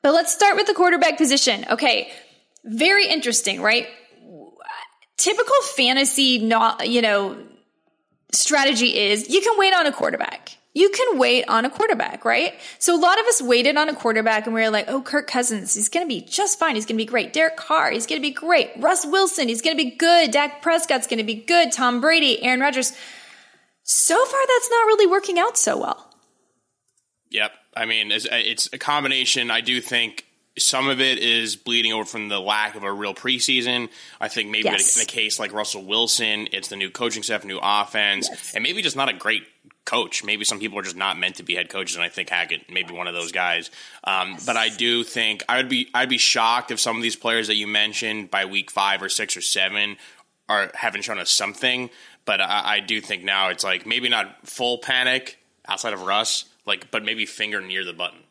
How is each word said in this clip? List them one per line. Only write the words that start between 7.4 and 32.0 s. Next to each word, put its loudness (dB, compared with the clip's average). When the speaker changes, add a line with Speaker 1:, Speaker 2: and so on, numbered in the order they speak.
Speaker 1:
strategy 2
is 0
you 4
can 2
wait 6
on 4
a 2
quarterback. -4
You 6
can 2
wait 4
on 2
a -2
quarterback, -2
right? 0
So 4
a 4
lot 6
of 0
us 4
waited 4
on 4
a -4
quarterback 2
and -4
we 0
were 4
like, 2
"Oh, -2
Kirk -2
Cousins, -2
he's 0
gonna -2
be -4
just -2
fine. 2
He's -2
gonna -2
be 0
great. -2
Derek 2
Carr, 2
he's -2
gonna -4
be -2
great. 2
Russ 2
Wilson, 2
he's -2
gonna 2
be 0
good. 4
Dak 0
Prescott's 0
gonna -2
be -4
good. 4
Tom 0
Brady, 4
Aaron 2
Rodgers." 0
So 4
far, 0
that's 2
not 4
really 6
working 2
out 2
so 2
well. -6
Speaker 2:
Yep. -2
I -2
mean, -2
it's, -2
it's -2
a -12
combination. 0
I 2
do -2
think -4
some 0
of 0
it 2
is 0
bleeding -2
over -4